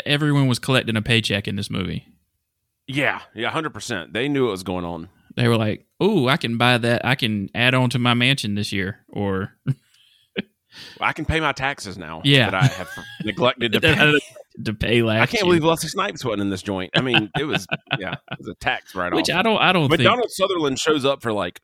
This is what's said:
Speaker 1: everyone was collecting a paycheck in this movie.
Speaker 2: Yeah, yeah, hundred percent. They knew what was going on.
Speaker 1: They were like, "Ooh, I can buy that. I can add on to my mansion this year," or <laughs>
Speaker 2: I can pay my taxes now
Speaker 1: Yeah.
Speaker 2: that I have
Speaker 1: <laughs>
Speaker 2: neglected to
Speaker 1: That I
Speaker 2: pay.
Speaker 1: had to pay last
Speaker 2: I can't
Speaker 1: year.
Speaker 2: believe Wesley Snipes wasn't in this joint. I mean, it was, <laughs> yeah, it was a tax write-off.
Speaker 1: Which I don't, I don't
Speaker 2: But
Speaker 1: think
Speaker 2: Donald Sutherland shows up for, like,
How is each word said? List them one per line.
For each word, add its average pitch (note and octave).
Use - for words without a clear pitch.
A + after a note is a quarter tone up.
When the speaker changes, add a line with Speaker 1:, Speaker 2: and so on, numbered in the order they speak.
Speaker 1:
everyone C#3+
was B2
collecting B2+
a G#2+
paycheck G#2+
in G2+
this G2+
movie. F#2
Speaker 2:
Yeah, B2+
yeah, A2+
hundred D3+
percent. G2
They B2
knew C#3
what A#2
was F#2+
going F2+
on. E2+
Speaker 1:
They A#2+
were A#2
like, A2
"Ooh, E3+
I C#3+
can A#2
buy B2
that. A#2
I B2
can G#2+
add B2
on B2+
to B2
my B2
mansion A#2+
this G#2
year," G2
or G2
<laughs> -
Speaker 2:
I G#2+
can D3+
pay D#3+
my D3
taxes C3
now D#2+
Speaker 1:
Yeah. C3+
Speaker 2:
that F#2+
I C3
have -
Speaker 1:
<laughs> -
Speaker 2:
neglected A#2
to -
Speaker 1:
That E3
I D3
Speaker 2:
pay. D3+
Speaker 1:
had -
to A2
pay A2+
last A2
Speaker 2:
I A#2
can't A3
Speaker 1:
year. F3+
Speaker 2:
believe E3
Wesley E3
Snipes F#3+
wasn't G#2+
in G2+
this F#2
joint. F#2
I -
mean, B2+
it C3+
was, C3+
<laughs> -
yeah, F2+
it -
was -
a F#2
tax -
write-off. F2
Speaker 1:
Which D#3+
I E3+
don't, G#3+
I E3+
don't D#3
Speaker 2:
But D#3+
Speaker 1:
think C3
Speaker 2:
Donald A3+
Sutherland E3+
shows D#3
up C#3
for, A#2
like, F#2+